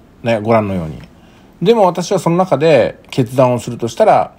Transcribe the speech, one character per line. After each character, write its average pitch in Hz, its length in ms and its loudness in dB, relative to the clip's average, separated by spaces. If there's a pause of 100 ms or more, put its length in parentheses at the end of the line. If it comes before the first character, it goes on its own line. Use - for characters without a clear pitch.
(220)
ね、 117 180 -2
ご 110 120 -2
覧 110 160 2
の 98 60 -4
よ 87 100 -4
う - 20 -10
に。 69 120 -12 (640)
で 202 140 4
も 214 120 4
私 175 260 -2
は 185 80 0
そ 170 100 -2
の 170 60 0
中 185 220 0
で 143 420 2 (100)
決 123 240 -4
断 127 200 2
を 120 40 -4
す 110 100 -10
る 120 100 -10
と 117 100 -6
し - 80 -10
た 214 80 2
ら、 147 340 2